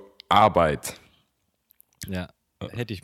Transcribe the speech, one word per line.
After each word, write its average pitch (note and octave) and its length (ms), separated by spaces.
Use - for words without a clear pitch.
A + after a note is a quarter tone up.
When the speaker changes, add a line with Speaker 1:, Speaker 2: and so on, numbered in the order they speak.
Speaker 1:
Arbeit. F2 680
Speaker 2:
Ja, F2+ 220
Speaker 1:
Äh. - 160
Speaker 2:
hätte A#2 180
ich F#2 100